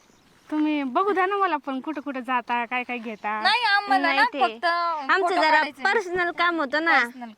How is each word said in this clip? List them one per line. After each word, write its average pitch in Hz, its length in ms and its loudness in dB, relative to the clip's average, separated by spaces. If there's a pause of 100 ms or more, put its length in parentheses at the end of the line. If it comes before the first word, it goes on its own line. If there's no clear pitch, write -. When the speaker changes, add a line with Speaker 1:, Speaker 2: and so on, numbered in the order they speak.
(520)
Speaker 1:
तुम्ही 302 320 0
बघू 339 280 0
द्या 370 140 2
ना 403 120 0
मला 359 200 0
पण 269 220 -6
कुठं 294 220 -6
कुठं 269 180 -6
जाता, 240 460 -2
काय 247 180 -4
काय 247 140 -8
घेता. 214 440 -6
Speaker 2:
नाही, 440 220 2
आम्हाला 403 440 2
Speaker 3:
नाही - 120 2
Speaker 2:
ना 440 60 6
Speaker 3:
ते. 269 300 0
Speaker 2:
फक्त 240 100 -6
Speaker 3:
आमचं 339 560 0
Speaker 2:
फोटो 359 140 2
Speaker 3:
जरा 311 160 4
Speaker 2:
काढायचे. 302 320 2
Speaker 3:
पर्सनल 359 480 0
काम 339 280 0
होतं 294 240 -2
ना. 330 160 4
Speaker 2:
पर्सनल 240 380 -4